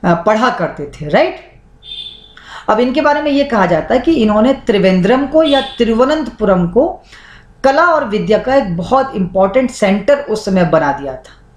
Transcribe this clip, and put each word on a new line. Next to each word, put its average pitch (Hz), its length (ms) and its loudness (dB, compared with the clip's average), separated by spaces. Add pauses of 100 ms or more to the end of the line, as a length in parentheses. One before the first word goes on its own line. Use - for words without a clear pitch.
अ, 175 100 2
पढ़ा 220 360 0
करते 156 360 -6
थे, 151 220 -12
right? 285 320 0 (1300)
अब 214 120 0
इनके 262 200 0
बारे 294 220 0
में 302 80 -2
ये 277 140 2
कहा 214 220 0
जाता 170 280 0
है 254 60 2
कि 330 120 0
इन्होंने 220 400 2
त्रिवेंद्रम 208 720 2
को 311 160 2
या 277 180 2
तिरुवनंतपुरम 226 1040 0
को 226 360 0 (600)
कला 277 200 4
और 311 200 2
विद्या 202 340 0
का 254 160 -2
एक 202 220 0
बहुत 262 380 -2
important 190 560 0
center 208 480 0
उस 214 260 -6
समय 185 200 2
बना 151 280 0
दिया 139 220 -8
था - 300 -20 (120)